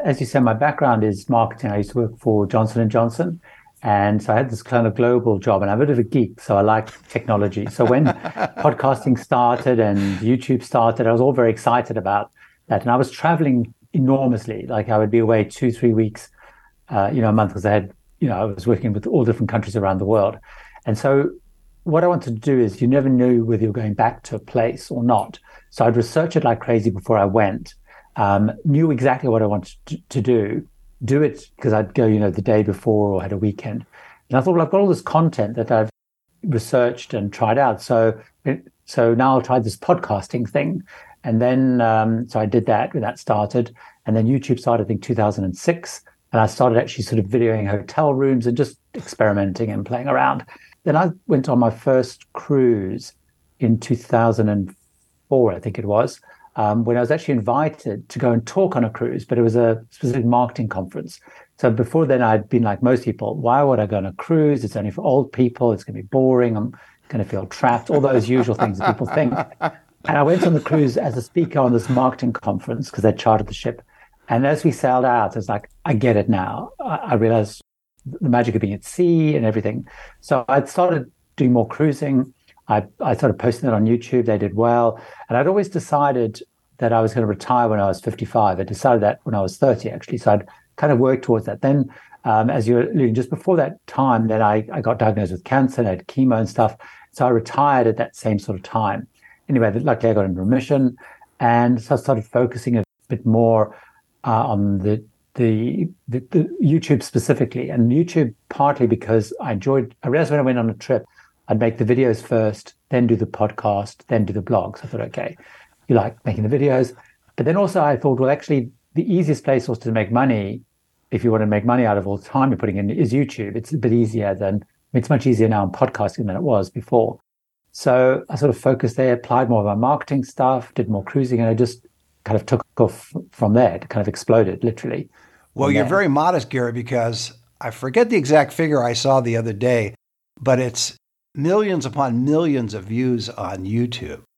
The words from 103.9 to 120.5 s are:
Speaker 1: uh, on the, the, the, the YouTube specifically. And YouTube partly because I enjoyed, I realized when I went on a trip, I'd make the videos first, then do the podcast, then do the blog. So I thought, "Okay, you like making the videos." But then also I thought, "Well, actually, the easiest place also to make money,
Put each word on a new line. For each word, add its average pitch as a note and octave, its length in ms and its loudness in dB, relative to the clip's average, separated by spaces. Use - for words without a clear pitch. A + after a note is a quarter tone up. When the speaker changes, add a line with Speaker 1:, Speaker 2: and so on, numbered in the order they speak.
Speaker 1:
uh, A#2 240 0
on G2+ 320 0
the, G#2 240 -2
the, B2 540 0
the, B2 120 -6
the E3 180 0
YouTube D3 400 2
specifically. B2 640 -2
And A#2+ 220 2
YouTube D3+ 420 0
partly C#3 400 0
because A2 540 0
I B2 100 -6
enjoyed, B2 500 -2
I - 60 -6
realized D3 240 0
when D3 80 2
I C#3 40 0
went B2+ 160 0
on A2+ 100 0
a G#2+ 60 -4
trip, - 300 -2
I'd A2+ 100 0
make A2+ 180 0
the A#2+ 60 0
videos A#2+ 380 2
first, A2 520 -2
then B2 180 2
do A#2 120 2
the G#2+ 80 -2
podcast, G#2 800 -4
then A2 160 2
do G2 80 -4
the G2 100 -4
blog. G2+ 360 -2
So - 80 -20
I - 20 -14
thought, A2 140 -8
"Okay, - 340 -8
you B2 60 6
like A2 200 2
making G#2+ 220 -2
the C3+ 100 0
videos." C3 380 0
But B2 100 -2
then E3 120 2
also F#3+ 240 0
I D3 160 2
thought, C3 200 0
"Well, C3 120 2
actually, C#3 420 -2
the E3+ 200 -2
easiest D#3 300 0
place C3+ 240 0
also A2+ 140 -6
to A#2 100 -4
make G#2+ 180 0
money, A2+ 520 0